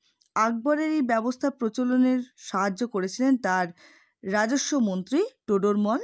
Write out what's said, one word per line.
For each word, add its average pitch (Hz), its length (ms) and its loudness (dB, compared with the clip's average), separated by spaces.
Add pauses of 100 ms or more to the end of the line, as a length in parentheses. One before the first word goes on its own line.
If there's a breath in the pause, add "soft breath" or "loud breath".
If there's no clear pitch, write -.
(360)
আকবরের 233 560 0
এই 311 100 0
ব্যবস্থা 247 480 -2
প্রচলনের 254 720 0 (160)
সাহায্য 202 500 -2
করেছিলেন 233 500 0
তার 185 300 0 (560 soft breath)
রাজস্ব 226 560 0
মন্ত্রী 214 460 0 (220)
টোডরমল 208 560 2